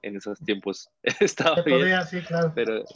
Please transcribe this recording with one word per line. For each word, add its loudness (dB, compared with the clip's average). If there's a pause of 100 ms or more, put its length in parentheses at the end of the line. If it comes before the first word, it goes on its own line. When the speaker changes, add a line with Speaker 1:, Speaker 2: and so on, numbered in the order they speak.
Speaker 1:
en -8
esos -10
tiempos -4 (140)
<laughs> -4
estaba 4
Speaker 2:
Se 4
Speaker 1:
bien, 4
Speaker 2:
podía, 4
sí, -6
claro. 0
Speaker 1:
pero -2 (120)